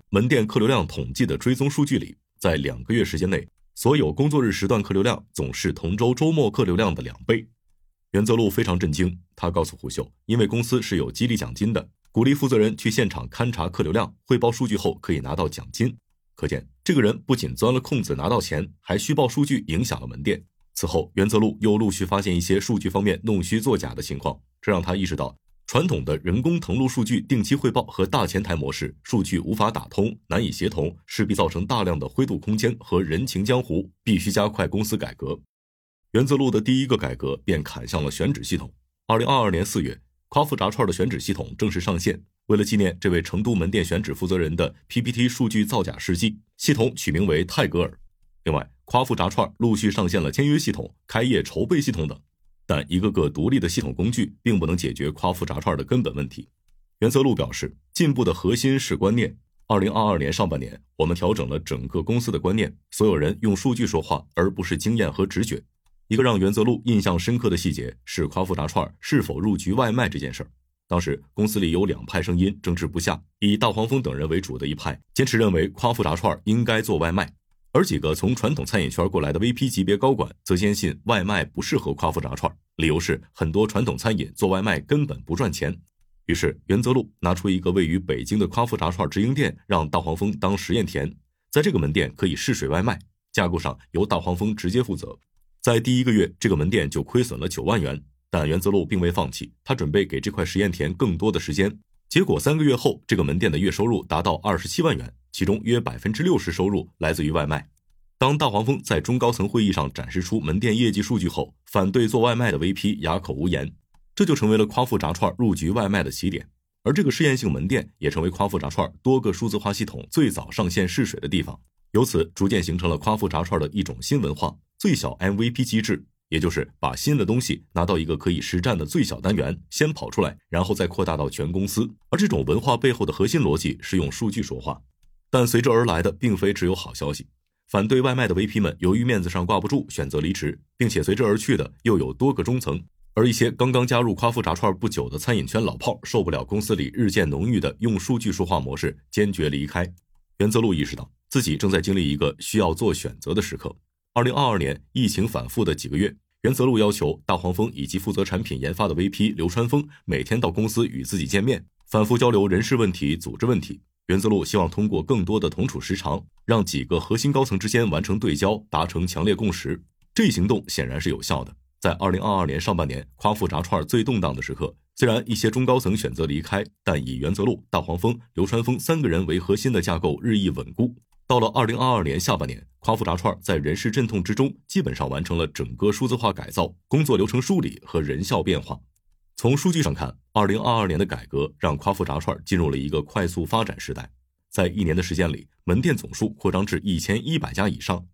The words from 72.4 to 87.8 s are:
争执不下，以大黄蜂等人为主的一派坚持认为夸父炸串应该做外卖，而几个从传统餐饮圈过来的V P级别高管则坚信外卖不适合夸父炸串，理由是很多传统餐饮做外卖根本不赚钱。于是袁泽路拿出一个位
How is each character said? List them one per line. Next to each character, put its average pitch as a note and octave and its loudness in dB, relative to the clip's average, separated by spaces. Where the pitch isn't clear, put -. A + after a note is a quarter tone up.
争 F2+ -2
执 E2+ -2
不 D#2+ -6
下， E2 -2
以 G#2 4
大 A#2 2
黄 A2 -2
蜂 C3 0
等 C2+ -4
人 D2+ -2
为 E2 0
主 C2+ -8
的 C#2 -6
一 D2 -4
派 D2 -6
坚 C3+ 2
持 A#2 0
认 A2 4
为 D#2+ 2
夸 - 0
父 A#2 0
炸 D#2 0
串 F2 0
应 A2+ 2
该 A2 2
做 G#2+ 0
外 E2 0
卖， F2+ 0
而 E3 4
几 A#2+ 0
个 D#2 0
从 G#2 0
传 B2 0
统 C#2+ -4
餐 G2 0
饮 C#2 0
圈 E2+ 0
过 F2 0
来 D2 0
的 D#2 -2
V A#2 2
P B2+ -2
级 G2 0
别 G2 2
高 C3+ 4
管 - -4
则 F#2 0
坚 G2+ 2
信 E2+ -2
外 G#2 2
卖 F#2+ 0
不 - -6
适 - 0
合 - -2
夸 D#2 -2
父 D#2+ -4
炸 C2+ -4
串， - -2
理 D#2+ 2
由 D#2 2
是 E2+ 0
很 D#2+ -2
多 G#2 2
传 G#2+ -2
统 C2+ -2
餐 A2 0
饮 - -6
做 G2+ 0
外 F#2+ 2
卖 F#2 0
根 D3 0
本 C2 -8
不 E2+ -4
赚 G#2+ 0
钱。 F2 -4
于 E2 0
是 - -2
袁 G2+ 2
泽 A#2+ 2
路 - -2
拿 F2 2
出 F#2 0
一 F#2 2
个 F2+ 0
位 F2+ 2